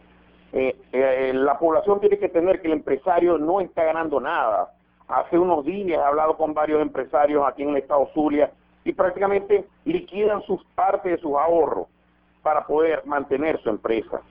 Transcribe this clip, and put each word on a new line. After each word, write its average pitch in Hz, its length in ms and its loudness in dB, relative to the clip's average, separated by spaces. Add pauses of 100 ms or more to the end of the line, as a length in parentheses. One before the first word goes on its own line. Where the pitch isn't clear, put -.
(540)
Eh, 131 240 -2 (160)
eh, 131 400 0
la 139 240 0
población 165 420 2
tiene 202 200 4
que 196 60 -2
entender 175 360 2
que 160 60 -8
el 160 60 0
empresario 170 640 0
no 165 220 0
está 170 240 -2
ganando 160 380 0
nada. 123 500 -2 (380)
Hace 131 280 0
unos 170 280 2
días 180 340 -2
he 147 40 0
hablado 156 340 2
con 156 160 -2
varios 151 280 0
empresarios 147 640 0
aquí 135 180 -4
en 143 60 -4
el 143 80 -2
estado 139 360 0
Zulia 147 380 0 (340)
y 170 80 -4
prácticamente 196 720 0 (180)
liquidan 196 600 -2
sus 185 200 -6 (120)
partes 190 360 0
de 160 60 0
sus 151 160 -4
ahorros 143 540 2 (560)
para 151 220 0
poder 156 400 0
mantener 143 560 -2
su 123 80 -4
empresa. 110 600 -4